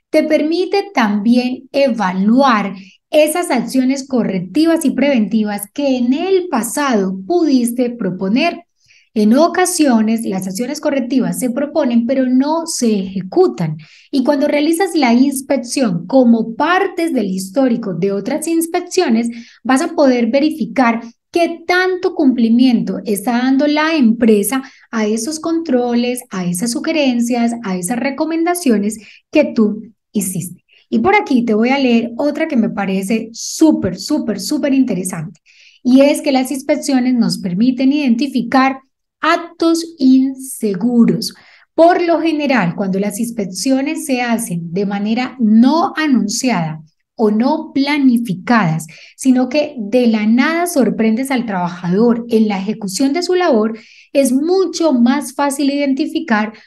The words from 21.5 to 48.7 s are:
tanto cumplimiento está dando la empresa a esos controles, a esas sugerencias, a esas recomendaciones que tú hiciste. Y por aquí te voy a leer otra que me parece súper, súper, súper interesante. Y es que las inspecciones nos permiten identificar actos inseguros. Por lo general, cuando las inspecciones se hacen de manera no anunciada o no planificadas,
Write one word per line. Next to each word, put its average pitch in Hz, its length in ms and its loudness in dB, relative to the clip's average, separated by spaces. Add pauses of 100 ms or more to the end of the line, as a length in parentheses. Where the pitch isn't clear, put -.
tanto 370 480 0
cumplimiento 233 880 2
está 214 300 -4
dando 262 340 2
la 302 280 0
empresa 226 680 2 (260)
a 220 160 -2
esos 226 360 -4
controles, 247 880 -2
a 185 160 -6
esas 202 260 -4
sugerencias, 247 800 0 (120)
a 185 120 -4
esas 185 240 -4
recomendaciones 277 960 -2 (320)
que 294 140 2 (100)
tú 208 280 0 (320)
hiciste. 185 500 -6 (260)
Y 233 100 0
por 370 160 2
aquí 294 280 2
te 220 100 0
voy 226 160 2
a 269 80 2
leer 233 380 2
otra 294 320 -2
que 311 80 -4
me 208 140 2
parece 196 640 -2
súper, 214 680 0
súper, 233 400 -4
súper 294 340 -2
interesante. 185 680 -2 (420)
Y 262 180 6
es 294 200 4
que 302 100 -2
las 262 180 0
inspecciones 269 640 -2
nos 196 260 0
permiten 240 520 0
identificar 269 880 0 (400)
actos 330 800 -2
inseguros. 240 1400 2 (400)
Por 339 260 6
lo 330 200 0
general, 285 540 0
cuando 190 240 -4
las 208 200 -4
inspecciones 262 840 -4
se 247 160 -2
hacen 180 500 -4
de 196 140 -2
manera 214 540 -4
no 254 580 4
anunciada 202 840 0 (380)
o 214 120 2
no 285 420 0
planificadas, 240 1120 0 (300)